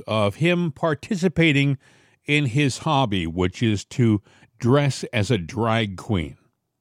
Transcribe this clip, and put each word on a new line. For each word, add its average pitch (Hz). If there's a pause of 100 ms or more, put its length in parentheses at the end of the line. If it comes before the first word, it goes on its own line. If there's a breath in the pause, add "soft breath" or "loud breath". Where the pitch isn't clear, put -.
of 107
him 175
participating 160 (460 soft breath)
in 147
his 127
hobby, 120
which 92
is 110
to 110 (380 soft breath)
dress 139
as 104
a 113
drag 107
queen. 82 (440)